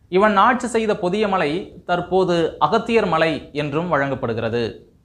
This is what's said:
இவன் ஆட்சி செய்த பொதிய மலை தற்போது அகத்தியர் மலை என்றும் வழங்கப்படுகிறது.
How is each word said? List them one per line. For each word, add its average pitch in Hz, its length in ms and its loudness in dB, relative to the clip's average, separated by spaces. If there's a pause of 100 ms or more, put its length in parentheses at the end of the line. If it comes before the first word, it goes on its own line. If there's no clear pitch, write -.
இவன் 202 280 2
ஆட்சி 233 300 4
செய்த 220 320 -2
பொதிய 202 300 -2
மலை 180 580 -4
தற்போது 175 720 0
அகத்தியர் 208 500 2
மலை 160 440 0
என்றும் 147 360 -4
வழங்கப்படுகிறது. 120 1040 -2 (120)